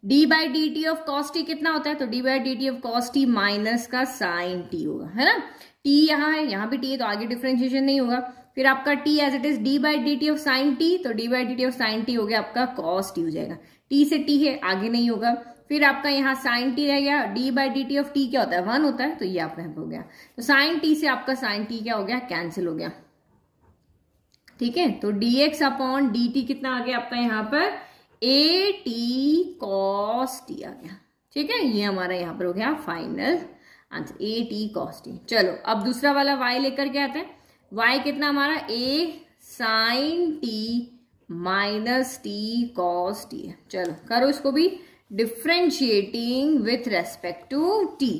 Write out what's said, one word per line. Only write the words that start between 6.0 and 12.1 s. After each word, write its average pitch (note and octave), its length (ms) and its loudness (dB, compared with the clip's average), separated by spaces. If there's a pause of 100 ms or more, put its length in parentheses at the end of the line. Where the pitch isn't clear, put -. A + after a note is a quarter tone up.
यहाँ D4+ 240 2
है, D#4 140 0
यहाँ G#3 240 -2
भी C4 80 -2
t C4 120 -4
है, C4+ 60 -4
तो B3 80 -2
आगे G#3+ 220 -2
differentiation B3+ 580 0
नहीं C#4 160 4
होगा। B3 200 0 (340)
फिर C4 120 2
आपका C4+ 260 4 (120)
t D4+ 160 4
as C#4 140 2
it C4+ 120 -2
is D4 140 0
d C4+ 200 2
by D4+ 200 2
dt D4 320 0
of D4+ 80 0
sin C4+ 360 2
t, E4 160 2 (120)
तो A#3+ 100 -2
d A3+ 140 -4
by B3+ 180 2
dt B3+ 220 -2
of B3+ 80 -2
sin A3 300 0
t B3 120 0